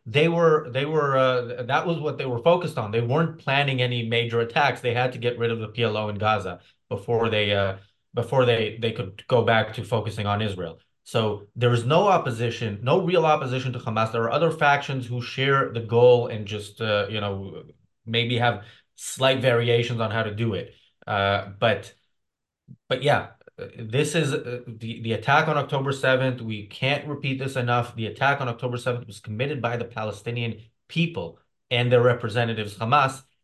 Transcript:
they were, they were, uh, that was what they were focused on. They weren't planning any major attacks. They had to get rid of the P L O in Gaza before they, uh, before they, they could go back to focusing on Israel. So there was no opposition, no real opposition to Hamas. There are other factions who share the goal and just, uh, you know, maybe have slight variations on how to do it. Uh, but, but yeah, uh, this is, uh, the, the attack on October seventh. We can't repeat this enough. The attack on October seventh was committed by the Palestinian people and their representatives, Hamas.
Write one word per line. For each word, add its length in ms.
they 220
were, 440
they 140
were, 320
uh, 460
that 220
was 140
what 180
they 80
were 160
focused 360
on. 140
They 100
weren't 360
planning 440
any 260
major 340
attacks. 400
They 120
had 200
to 60
get 180
rid 140
of 80
the 80
P 160
L 140
O 120
in 80
Gaza 420
before 400
they, 240
uh, 240
before 320
they, 360
they 100
could 360
go 160
back 300
to 100
focusing 420
on 160
Israel. 380
So 520
there 140
was 160
no 220
opposition, 720
no 220
real 220
opposition 480
to 60
Hamas. 320
There 120
are 80
other 200
factions 540
who 160
share 500
the 80
goal 480
and 180
just, 360
uh, 280
you 120
know, 420
maybe 320
have 280
slight 460
variations 600
on 100
how 120
to 100
do 220
it. 180
Uh, 440
but, 340
but 140
yeah, 240
uh, 100
this 360
is, 180
uh, 340
the, 340
the 120
attack 340
on 100
October 360
seventh. 480
We 260
can't 400
repeat 320
this 160
enough. 400
The 120
attack 340
on 80
October 260
seventh 320
was 140
committed 400
by 160
the 80
Palestinian 720
people 500
and 180
their 120
representatives, 720
Hamas. 480